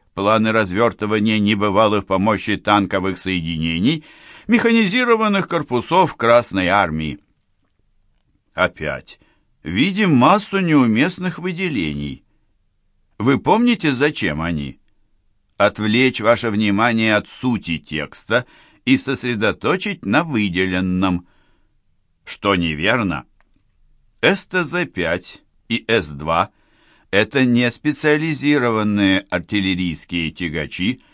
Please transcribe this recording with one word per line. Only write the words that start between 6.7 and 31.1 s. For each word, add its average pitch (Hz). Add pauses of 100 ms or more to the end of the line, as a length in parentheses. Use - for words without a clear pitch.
Опять 78 (420)
видим 175
массу 190
неуместных 156
выделений. 107 (1000)
Вы 127
помните, 214
зачем 117
они? 76 (760)
Отвлечь 107
ваше 113
внимание 110
от 104
сути 98
текста 76 (380)
и 127
сосредоточить 123
на 123
выделенном. 92 (960)
Что 101
неверно? 85 (960)
С 185
Т 180
З 160
пять 87 (280)
и 117
С 101
два — 78 (600)
это 110
не 120
специализированные 127 (100)
артиллерийские 90
тягачи, 85